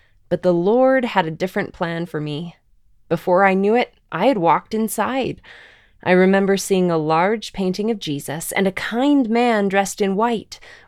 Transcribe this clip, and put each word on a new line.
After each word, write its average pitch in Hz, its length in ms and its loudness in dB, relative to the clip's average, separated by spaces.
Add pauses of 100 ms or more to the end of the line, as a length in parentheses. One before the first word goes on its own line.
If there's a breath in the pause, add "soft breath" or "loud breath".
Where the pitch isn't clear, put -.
(280 soft breath)
But - 160 -2
the 180 100 2
Lord 240 520 2
had 185 200 -2
a 160 60 -6
different 185 420 -6
plan 170 320 -4
for 160 160 -6
me. 151 340 -8 (520)
Before 180 380 2
I 190 100 2
knew 202 180 2
it, - 220 0 (160)
I 170 160 0
had 277 100 2
walked 170 380 0
inside. 220 680 -4 (600 loud breath)
I 175 80 0
remember 196 440 4
seeing 185 360 0
a 160 80 0
large 170 520 0
painting 196 380 -4
of 226 80 -4
Jesus 147 540 -8
and 190 160 0
a 185 40 -2
kind 262 560 0
man 226 420 0
dressed 196 320 -2
in 190 140 0
white 226 440 -4 (280 loud breath)